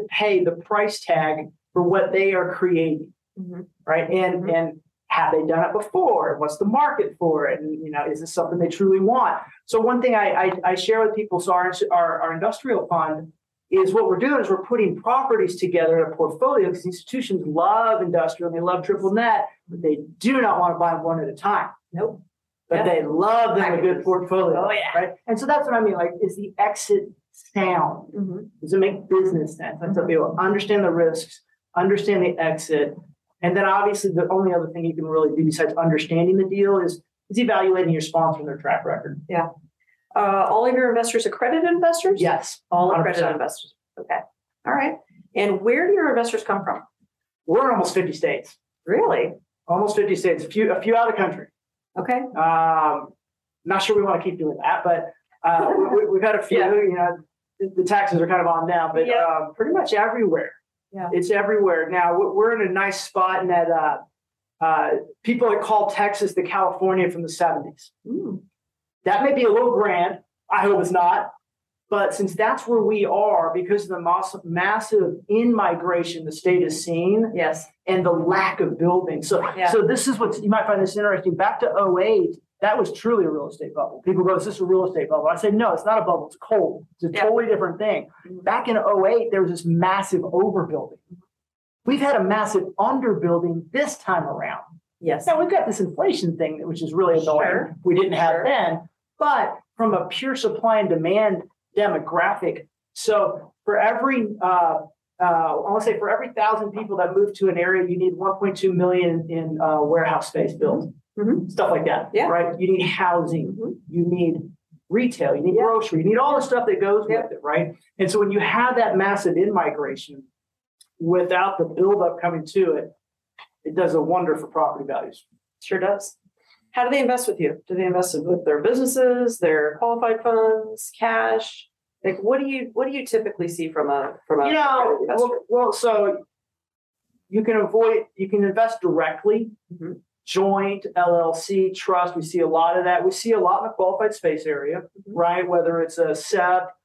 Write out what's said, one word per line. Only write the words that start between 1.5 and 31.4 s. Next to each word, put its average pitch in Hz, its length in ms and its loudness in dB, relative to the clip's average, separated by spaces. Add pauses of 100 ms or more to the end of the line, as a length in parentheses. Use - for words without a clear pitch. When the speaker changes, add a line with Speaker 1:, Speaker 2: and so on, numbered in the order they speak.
Speaker 1:
for 180 100 2
what 180 280 2
they 190 220 2
are 180 200 0
creating? 160 600 0 (260)
Speaker 2:
Mm-hmm. 180 220 -12 (240)
Speaker 1:
Right? 165 240 0
And, 185 340 0
Speaker 2:
Mm-hmm. 160 60 -4
Speaker 1:
and 165 300 -2 (300)
have - 240 0
they 156 120 2
done 165 240 2
it - 20 -8
before? 214 680 0
What's 151 180 -4
the 202 80 0
market 277 540 0
for 151 280 0
it? 135 140 -2
And, 156 240 -8
you 151 60 -12
know, 147 200 -4
is 151 80 -6
this 165 140 -14
something 175 260 -2
they 165 80 2
truly 190 320 2
want? 233 400 2 (260)
So 226 140 0
one 240 220 2
thing 247 120 2
I, 202 180 2
I, 190 200 0 (200)
I 185 40 0
share 220 300 2
with 214 100 0
people, 208 240 -2
so 185 140 0
our, 180 180 2 (200)
our, 170 300 2
our 165 120 -2
industrial 208 540 -2
fund 160 440 -2 (400)
is 190 220 4
what 214 140 4
we're 180 100 2
doing 262 240 2
is 190 80 -2
we're 190 160 0
putting 214 360 0
properties 226 560 2
together 165 480 2
in 156 60 -6
a - 60 -12
portfolio 214 500 2
'cause 175 180 -4
institutions 180 600 -6
love 208 540 2
industrial 170 500 -2
and 165 60 -6
they 170 80 -4
love 180 180 0
triple 190 300 0
net, 226 340 2 (220)
but 170 120 -12
they 151 180 0 (180)
do 262 240 2
not 214 180 2
wanna 170 180 0
buy 170 180 2
one 165 260 -2
at 135 80 -4
a - 60 -8
time. 196 340 -2 (240)
Speaker 2:
Nope. 190 280 -4 (460)
Speaker 1:
But 165 180 0
Speaker 2:
Yeah. 175 100 2
Speaker 1:
they 156 100 0
love 202 500 2
them 196 80 2 (100)
a - 40 2
good 160 60 -2
Speaker 2:
Packages. 180 220 0
Speaker 1:
portfolio, 180 640 2
Speaker 2:
Oh, 214 40 0
yeah. 208 280 -2
Speaker 1:
right? 180 140 -2 (140)
And 220 120 -2
so 269 60 -8
that's 294 200 2
what 240 100 0
I 226 60 2
mean, 208 120 2
like, 175 180 -2 (100)
is 185 140 -2
the 202 220 -12
exit 202 520 0 (220)
sound? - 840 -4
Speaker 2:
Mm-hmm. 190 260 -6 (200)
Speaker 1:
Does 156 140 -8
it 190 60 4
make - 280 0
business 180 480 0
sense? 156 240 -10
That's 180 180 -4
what 170 100 0
people 165 320 0
understand 202 440 2
the 170 80 2
risks, 165 500 0 (360)